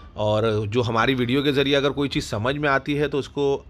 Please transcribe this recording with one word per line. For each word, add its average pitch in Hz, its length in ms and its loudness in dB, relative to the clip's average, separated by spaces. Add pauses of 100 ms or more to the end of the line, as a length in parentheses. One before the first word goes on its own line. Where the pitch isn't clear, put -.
(180)
और 107 300 2 (200)
जो 117 140 0
हमारी 113 340 2
वीडियो 123 280 0
के 147 80 2
ज़रिए 139 240 2
अगर 139 160 2
कोई 139 180 -2
चीज़ 143 160 -4
समझ 127 320 -2
में 147 120 0
आती 135 240 0
है 143 140 0
तो 147 120 -2
उसको, 139 500 -2